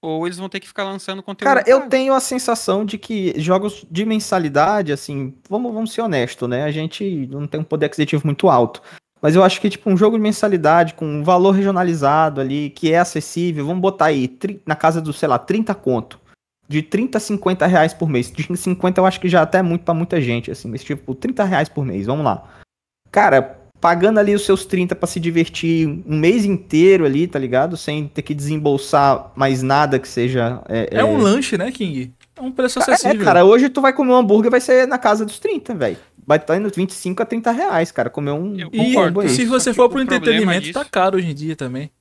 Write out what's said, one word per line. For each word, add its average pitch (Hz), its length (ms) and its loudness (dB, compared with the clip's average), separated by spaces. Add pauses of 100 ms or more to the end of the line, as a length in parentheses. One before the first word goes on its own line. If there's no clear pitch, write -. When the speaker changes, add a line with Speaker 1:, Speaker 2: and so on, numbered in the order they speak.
Speaker 1:
ou 160 240 -6
eles 175 120 -8
vão 190 100 -10
ter 196 120 -12
que - 80 -20
ficar - 160 -8
lançando 196 380 -10
conteúdo 208 260 -4
Speaker 2:
Cara, 262 180 4
eu 262 120 6
Speaker 1:
pago. 262 120 -2
Speaker 2:
tenho 262 240 2
a 262 60 2
sensação 233 640 -2
de 208 140 -8
que 202 420 -4
jogos 190 500 -2
de 175 140 -4
mensalidade, 185 880 0
assim, 139 420 -8 (140)
vamos, 233 260 -4
vamos 214 180 -6
ser 226 100 -4
honestos, 131 460 -2
né? 123 140 -2
A 151 80 -2
gente 160 640 -6
não 143 160 -8
tem 156 120 -6
um 156 40 -4
poder 151 220 -2
aquisitivo 147 400 -2
muito 151 220 2
alto. 123 320 2 (420)
Mas 151 140 2
eu 190 80 8
acho 190 160 2
que, 208 80 0
tipo, - 220 -4
um 196 80 4
jogo 214 180 4
de 220 60 0
mensalidade 170 720 2
com 160 120 -8
um 147 160 -4
valor 180 280 4
regionalizado 165 920 0
ali, 139 300 -4
que 160 220 -2
é 165 60 4
acessível, 165 680 -2
vamos 180 160 -4
botar 190 240 2
aí, 135 220 0
tri-, - 360 -10
na 156 120 -2
casa 160 240 2
do, 151 120 -8
sei 151 160 -4
lá, 120 100 2
trinta 220 360 -2
conto, 120 440 -4 (520)
de 151 120 -2
trinta, 220 360 -2
cinquenta 190 480 -2
reais 165 260 4
por - 160 -4
mês. 123 220 -2
De - 260 -8
cinquenta 180 440 -2
eu 185 60 4
acho 185 120 0
que 185 100 -4
já 170 140 4
até 160 160 0
é 190 40 2
muito 170 200 0
pra 170 100 -2
muita 170 280 -2
gente, 120 320 -4
assim, - 180 -12
mas, 117 140 -10
tipo, 135 320 -8
trinta 254 260 -4
reais 170 260 0
por 147 160 -6
mês, 98 220 -6
vamos 143 180 -4
lá. 104 240 -2 (640)
Cara, - 480 2 (220)
pagando 180 400 4
ali 202 160 2
os 202 80 -2
seus 190 200 0
trinta 180 300 -2
pra - 140 -4
se - 100 -8
divertir 165 720 0 (180)
um 151 100 -2
mês 190 280 2
inteiro 185 600 4
ali, 147 220 2
tá 175 140 -6
ligado? 131 360 0
Sem 151 300 -8
ter 147 160 -10
que - 100 -8
desembolsar 143 1000 0
mais 135 300 0
nada 135 340 2
que 127 80 -6
seja, 123 600 -2
é, 113 240 -2
Speaker 3:
É - 120 2
um - 140 2
Speaker 2:
é 247 40 2
Speaker 3:
lanche, 220 360 0
né, 220 140 -4
King? 139 420 -8 (220)
É - 40 -18
um 262 120 -8
preço 254 260 -2
Speaker 2:
Ca-, 262 140 2
é, - 20 4
Speaker 3:
acessível. 247 300 0
Speaker 2:
cara, 180 200 6
hoje 247 240 8
tu 262 120 -2
vai 269 120 4
comer 262 200 2
um 254 40 6
hambúrguer, 214 320 4
vai 247 120 4
ser 254 260 4
na 262 100 -2
casa 220 300 0
dos - 140 -14
trinta, 349 340 -6
velho. 120 220 -2 (280)
Vai 151 140 2
tá 156 180 -2
indo 202 140 -4
vinte 190 200 -4
e - 40 -16
cinco 180 260 -8
a 226 60 -2
trinta 226 240 -4
reais, 233 400 -2
cara, 120 180 -4
comer 143 220 -6
um, 180 260 -6
Speaker 1:
Eu 170 120 -10
Speaker 2:
um - 40 -14
Speaker 3:
E - 40 -4 (160)
Speaker 1:
concordo. 185 220 4
Speaker 2:
combo 202 80 0
aí. 180 60 0
Speaker 3:
se 143 160 0
você 247 200 0
Speaker 1:
Só 254 80 0
que - 40 -4
Speaker 3:
for 247 100 4
Speaker 1:
o - 20 4
Speaker 3:
pro 269 100 -2
Speaker 1:
problema 262 180 0
Speaker 3:
entretenimento, 220 440 0
Speaker 1:
disso 165 140 -8
Speaker 3:
tá 285 100 -4
caro 190 320 0
hoje 180 160 -2
em - 20 -6
dia 151 220 -8
também. 135 340 -8 (100)